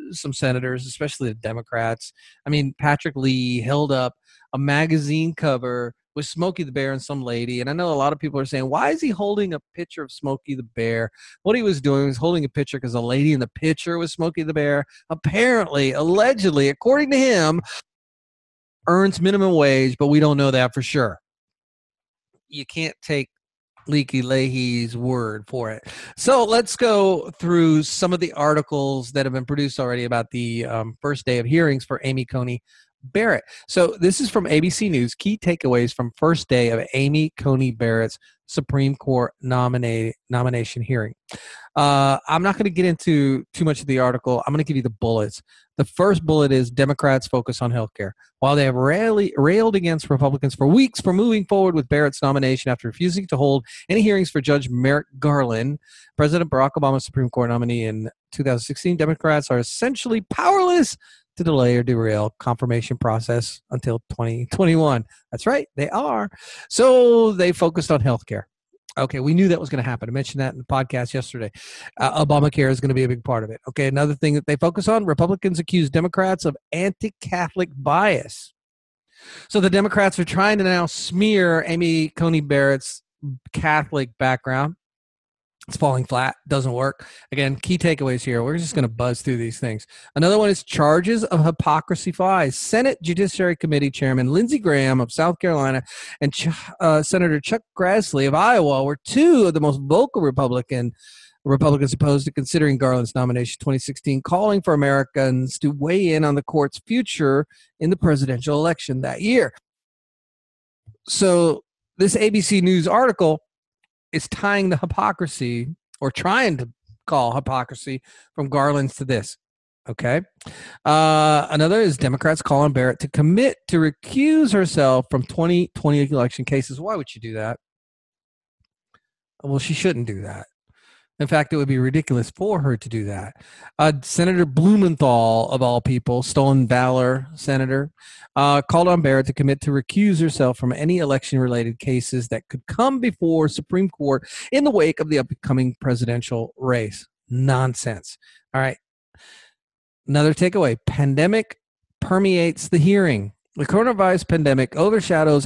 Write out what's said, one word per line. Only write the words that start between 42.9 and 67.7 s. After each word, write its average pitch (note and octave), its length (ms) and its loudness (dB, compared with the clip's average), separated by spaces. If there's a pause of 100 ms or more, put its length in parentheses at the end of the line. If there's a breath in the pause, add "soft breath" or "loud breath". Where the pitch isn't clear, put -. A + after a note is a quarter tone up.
too E3 120 -2
much D3+ 160 0
of D3 60 -16
the C3 120 0
article. B2 460 0
I'm C3+ 80 -2
gonna D3+ 100 0
give C#3+ 140 -2
you A#2+ 60 0
the B2 60 -2
bullets. A2 520 -2 (340 soft breath)
The D#3 80 2
first F3 420 0
bullet D3 280 4
is B2 180 2
Democrats C3+ 560 0
focus B2 340 -4
on A#2+ 120 -2
healthcare. G#2+ 380 -6 (280 soft breath)
While C#3 160 2
they C#3+ 100 4
have C3 100 0
rarely G3+ 600 2
railed G3 400 4
against E3+ 340 -2
Republicans C#3 460 0
for C#3 120 2
weeks A#3+ 340 4
for F#3 100 0
moving G#3+ 340 2
forward F#3+ 300 2
with C3+ 140 -2
Barrett's D3 320 0
nomination C3+ 500 0
after A#2+ 160 -6
refusing F3+ 400 -4
to C#3+ 100 -2
hold C#3 280 2 (240 loud breath)
any A3 120 2
hearings G3 280 2
for D3+ 100 -4
Judge C#3 300 0
Merrick C3+ 380 0 (120)
Garland, C3+ 600 0 (360 soft breath)
President D3+ 340 2
Barack C3+ 280 2
Obama's C3+ 260 0
Supreme B2 260 -2
Court A#2+ 200 0
nominee A#2+ 340 -2
in A2 260 -6 (220)
two D3 120 -4
thousand B2 200 0
sixteen, F3 320 -2
Democrats D#3 560 0
are B2 80 2
essentially A3+ 640 -4
powerless F4+ 720 2 (400 soft breath)
to F3+ 80 -4
delay B2+ 320 4
or A#2+ 60 2
derail A2 580 0
confirmation A#2+ 560 -2
process A#2 640 -2 (120)
until A#2+ 320 -4 (100)
twenty A#2 400 -4
twenty-one. D#3+ 500 2 (280 soft breath)
That's - 160 -6
right, C#4 280 0
they C#3+ 140 -4
are. A3+ 400 -4 (400 loud breath)
So A#3+ 640 6
they F3+ 200 2
focused E3+ 380 0